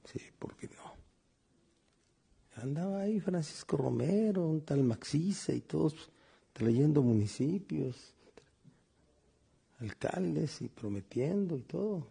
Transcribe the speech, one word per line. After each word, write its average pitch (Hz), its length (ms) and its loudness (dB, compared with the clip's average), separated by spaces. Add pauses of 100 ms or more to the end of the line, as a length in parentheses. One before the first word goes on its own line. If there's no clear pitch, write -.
Sí, - 160 -10 (180)
¿por - 180 -12
qué - 120 -16
no? - 1900 -20
Andaba 170 400 -4
ahí 208 180 0
Francisco 170 580 -2
Romero, 170 680 2
un 156 160 2
tal 139 220 2
Maxiza 151 720 0
y 117 80 -2
todos 156 500 -2 (420)
trayendo 139 480 4
municipios, 127 1120 0 (1700)
alcaldes 156 840 -4
y 120 80 -8
prometiendo 139 880 -4
y 120 60 -8
todo. 180 480 -6